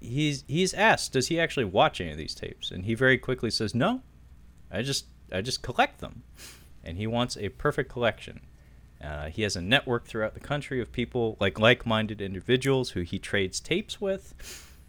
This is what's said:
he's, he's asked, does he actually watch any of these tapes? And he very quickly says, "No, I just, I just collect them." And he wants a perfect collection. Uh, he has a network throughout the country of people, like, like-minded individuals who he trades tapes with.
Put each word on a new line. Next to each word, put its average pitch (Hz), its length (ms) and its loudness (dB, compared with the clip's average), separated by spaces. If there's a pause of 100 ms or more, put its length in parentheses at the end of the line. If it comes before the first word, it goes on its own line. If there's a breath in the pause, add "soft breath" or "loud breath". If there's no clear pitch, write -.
he's, 139 480 -2
he's 175 240 2
asked, 196 400 4
does 131 160 2
he 165 100 2
actually 147 280 0
watch 117 340 4
any 85 120 -4
of 76 40 -8
these 76 180 -8
tapes? - 360 -10
And 90 160 -6
he 113 80 0
very 131 240 4
quickly 127 320 -2
says, 107 240 -2
"No, 208 260 2 (720)
I 101 100 -2
just, 131 240 -2 (260)
I 95 120 -2
just 123 180 -6
collect 226 400 0
them." - 220 -12 (600 loud breath)
And 82 140 -10
he 104 100 -4
wants 120 300 0
a 98 140 -4
perfect - 420 -2
collection. - 480 -2 (640 soft breath)
Uh, 73 240 -8
he 107 140 -4
has 101 120 0
a 92 60 -4
network 117 460 2
throughout 110 260 -2
the - 80 -14
country 139 400 -4
of 107 120 -6
people, 117 480 0
like, 98 180 2
like-minded 110 640 4
individuals 127 680 2
who 92 100 -2
he 92 160 -4
trades 98 420 0
tapes - 400 -4
with. 196 320 -4 (560 loud breath)